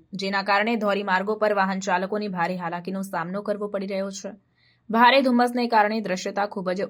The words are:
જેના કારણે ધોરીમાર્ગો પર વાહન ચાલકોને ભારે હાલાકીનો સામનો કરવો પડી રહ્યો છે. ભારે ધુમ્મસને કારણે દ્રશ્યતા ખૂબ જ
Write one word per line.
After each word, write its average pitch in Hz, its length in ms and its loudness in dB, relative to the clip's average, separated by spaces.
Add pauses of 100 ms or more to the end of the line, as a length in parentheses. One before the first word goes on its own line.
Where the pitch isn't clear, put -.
(140)
જેના 196 300 -4
કારણે 208 320 2
ધોરીમાર્ગો 202 600 0
પર 214 180 2
વાહન 190 260 0
ચાલકોને 196 480 -2
ભારે 180 280 -2
હાલાકીનો 180 460 -6
સામનો 190 400 -6
કરવો 208 260 -4
પડી 196 200 -6
રહ્યો 196 220 -4
છે. 196 220 -12 (580)
ભારે 240 320 6
ધુમ્મસને 240 460 2
કારણે 220 340 4
દ્રશ્યતા 196 440 -2
ખૂબ 185 260 -4
જ 185 180 -2